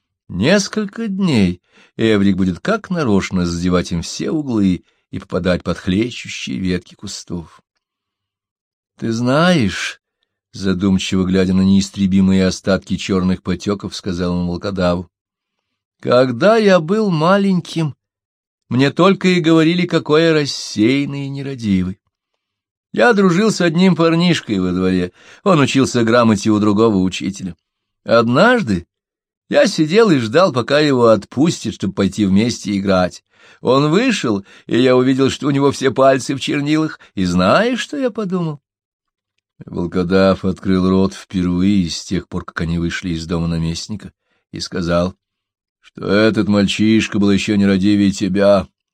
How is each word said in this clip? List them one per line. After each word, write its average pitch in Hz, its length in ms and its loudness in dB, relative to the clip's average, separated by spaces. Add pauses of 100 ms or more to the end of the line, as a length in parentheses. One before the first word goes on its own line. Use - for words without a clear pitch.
(280)
Несколько 202 800 -2
дней 147 520 0 (360)
Эврик 101 400 2
будет 92 240 -2
как 214 280 -4
нарочно 101 580 -2
задевать 87 460 -2
им 82 100 -4
все - 280 -8
углы 110 540 -2 (260)
и 92 80 -12
попадать 90 440 -4
под 87 160 -6
хлещущие 107 800 -6
ветки 92 360 -6
кустов. - 680 -14 (1400)
«Ты 117 120 -4
знаешь», 127 840 0 (540)
задумчиво 95 720 0
глядя 92 300 0
на 95 80 2
неистребимые 95 840 2
остатки 92 520 -2
черных 92 440 -2
потеков, 98 540 -6
сказал 90 380 -4
он 87 120 -2
волкодаву, 90 640 -4 (920)
«когда 131 560 2
я 196 220 4
был 202 300 -2
маленьким, 175 840 0 (720)
мне 131 220 2
только 185 380 2
и 180 120 2
говорили, 165 460 2
какой 160 380 0
я 165 100 2
рассеянный 139 880 -2
и 135 60 -8
нерадивый. 117 680 -4 (920)
Я 233 220 4
дружил 196 360 2
с - 120 -4
одним 175 340 2
парнишкой 165 640 0
во 92 120 0
дворе, 90 420 0 (320)
он 175 160 4
учился 127 440 0
грамоте 113 460 2
у 104 80 4
другого 104 400 2
учителя. 92 580 -4 (480)
Однажды 120 840 2 (640)
я - 180 4
сидел 190 440 2
и 151 80 4
ждал, 131 340 2
пока 127 260 -2
его 135 280 2
отпустят, 113 640 0
чтобы 98 220 -6
пойти 101 320 0
вместе 104 500 0
играть. 92 480 -2 (380)
Он 135 280 2
вышел, 165 540 0 (220)
и - 120 0
я 127 160 4
увидел, 131 360 2
что - 160 -8
у 156 40 0
него 139 220 2
все 131 180 -2
пальцы 135 440 2
в 135 60 -8
чернилах, 151 600 -4 (140)
и 98 100 -2
знаешь, 117 560 2
что - 160 -12
я 262 140 -4
подумал?» 175 500 -6 (1040)
Волкодав 92 800 0
открыл 92 440 0
рот 95 240 2
впервые 90 800 -2
с - 140 -10
тех - 240 -6
пор, - 160 -10
как - 180 -10
они 85 160 -4
вышли 85 320 -4
из 82 160 -6
дома 85 200 -4
наместника, 82 640 -6 (400)
и 98 80 -12
сказал, 87 540 -4 (640)
«Что - 260 -14
этот 101 420 2
мальчишка 104 720 2
был 101 120 2
еще 101 260 0
не 101 100 2
родивее 101 440 2
тебя». 98 580 0 (260)